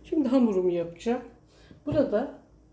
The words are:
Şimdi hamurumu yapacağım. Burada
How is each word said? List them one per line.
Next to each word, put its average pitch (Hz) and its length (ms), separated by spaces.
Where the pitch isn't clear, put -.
Şimdi 294 260
hamurumu 214 400
yapacağım. 175 520
Burada 285 540